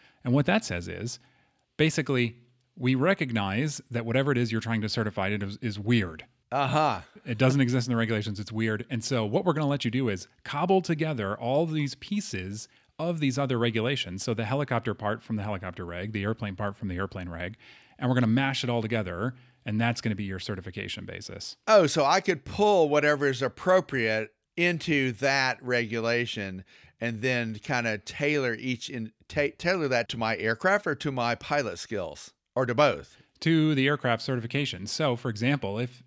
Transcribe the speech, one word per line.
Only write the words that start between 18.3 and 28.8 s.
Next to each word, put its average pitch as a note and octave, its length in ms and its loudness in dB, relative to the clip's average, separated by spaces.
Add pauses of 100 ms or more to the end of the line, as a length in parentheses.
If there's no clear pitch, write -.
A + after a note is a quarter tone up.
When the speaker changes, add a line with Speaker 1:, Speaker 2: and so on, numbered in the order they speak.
Speaker 1:
it A#2+ 40 -2
all A#2+ 120 0
together, G#2+ 540 -2 (300)
and G#2+ 140 -2
that's A#2 220 0
gonna A2 140 -2
be G2+ 100 -6
your F#2+ 140 -6
certification F#2+ 640 -10
basis. - 500 -12 (140)
Speaker 2:
Oh, G3 180 8
so D3 160 2
I D#3+ 160 4
could F3+ 240 -2
pull F#3+ 460 4
whatever D3 380 4
is B2+ 140 -2
appropriate A#2+ 920 2 (240)
into D#3 560 2
that C3+ 500 0
regulation A#2 1000 -2 (340)
and A#2 220 -6
then A#2+ 340 -2
kinda A#2 440 -2
tailor C#3+ 540 -2
each A#2+ 360 -6